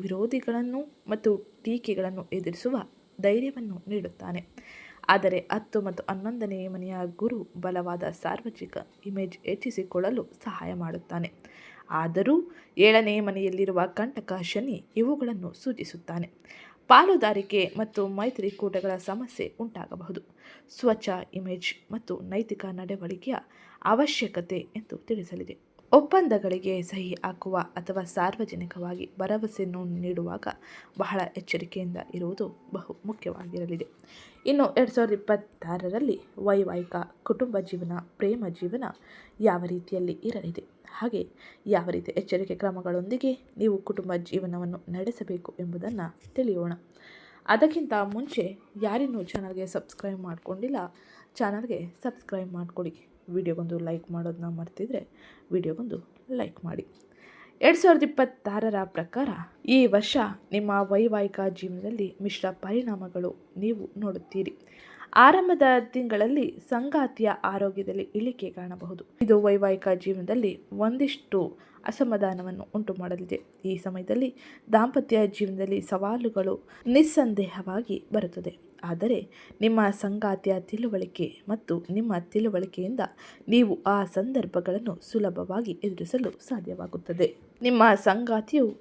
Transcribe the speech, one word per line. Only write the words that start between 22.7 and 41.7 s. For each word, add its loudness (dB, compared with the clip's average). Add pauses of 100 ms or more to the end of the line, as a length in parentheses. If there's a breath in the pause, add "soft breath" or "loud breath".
ಅವಶ್ಯಕತೆ 0
ಎಂದು -12
ತಿಳಿಸಲಿದೆ. -8 (240)
ಒಪ್ಪಂದಗಳಿಗೆ 4
ಸಹಿ -6
ಹಾಕುವ -4
ಅಥವಾ -4
ಸಾರ್ವಜನಿಕವಾಗಿ -4
ಭರವಸೆಯನ್ನು -4
ನೀಡುವಾಗ -6 (520 loud breath)
ಬಹಳ -2 (160)
ಎಚ್ಚರಿಕೆಯಿಂದ -6 (180)
ಇರುವುದು -4 (260)
ಬಹು -8 (100)
ಮುಖ್ಯವಾಗಿರಲಿದೆ. -8 (600 loud breath)
ಇನ್ನು 4
ಎರಡ್ 4
ಸಾವಿರದ 2
ಇಪ್ಪತ್ತಾರರಲ್ಲಿ -2 (180)
ವೈವಾಹಿಕ, 2 (260)
ಕುಟುಂಬ 0
ಜೀವನ, -6 (240)
ಪ್ರೇಮ 0
ಜೀವನ -6 (560 loud breath)
ಯಾವ 4
ರೀತಿಯಲ್ಲಿ -4
ಇರಲಿದೆ, -6 (280)
ಹಾಗೆ -4 (380 loud breath)
ಯಾವ 2